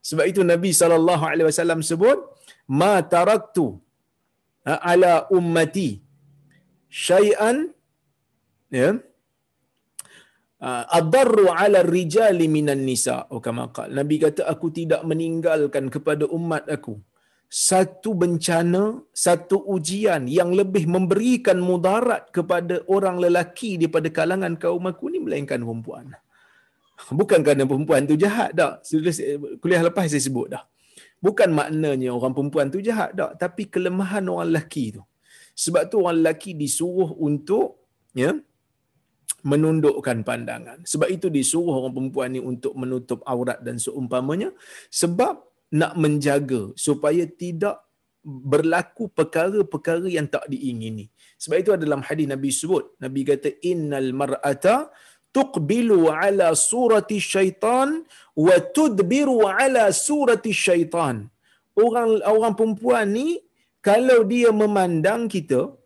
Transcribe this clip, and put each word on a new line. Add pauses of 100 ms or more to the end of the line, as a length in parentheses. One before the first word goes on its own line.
Sebab
itu
Nabi
sallallahu
alaihi
wasallam
sebut, (640)
"Ma
taraktu, (880)
ha,
ala
ummati (880)
syai'an," (960)
ya, (1700)
ah,
"adarru
ala
rijali
minan
nisa."
Oh,
kama
qala.
Nabi
kata,
"Aku
tidak
meninggalkan
kepada
umat
aku (560)
satu
bencana,
satu (160)
ujian
yang
lebih
memberikan
mudarat
kepada
orang
lelaki
daripada
kalangan
kaum
aku
ni,
melainkan
perempuan." (1000)
Bukan
kerana
perempuan
tu
jahat,
tak.
Sudah
se-, (240)
kuliah
lepas
saya
sebut
dah. (560)
Bukan
maknanya
orang
perempuan
tu
jahat,
tak.
Tapi
kelemahan
orang
lelaki
tu. (480)
Sebab
tu
orang
lelaki
disuruh
untuk, (320)
ya, (1120)
menundukkan
pandangan.
Sebab
itu
disuruh
orang
perempuan
ni
untuk
menutup
aurat
dan
seumpamanya. (400)
Sebab (320)
nak
menjaga
supaya
tidak (480)
berlaku
perkara-perkara
yang
tak
diingini. (240)
Sebab
itu
dalam
hadis
Nabi
sebut,
Nabi
kata,
"Innal
mar'ata (380)
tuqbilu
ala
surati
syaitan (320)
wa (180)
tudbiru
ala
surati
syaitan." (480)
Orang,
orang
perempuan
ni, (460)
kalau
dia
memandang
kita (100)